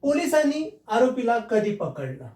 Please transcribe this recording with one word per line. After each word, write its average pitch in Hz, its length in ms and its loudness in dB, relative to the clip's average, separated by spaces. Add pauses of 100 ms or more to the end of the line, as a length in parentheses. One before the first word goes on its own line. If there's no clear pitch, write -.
पोलिसांनी 302 840 0
आरोपीला 233 520 2
कधी 208 360 0
पकडलं? 131 600 -8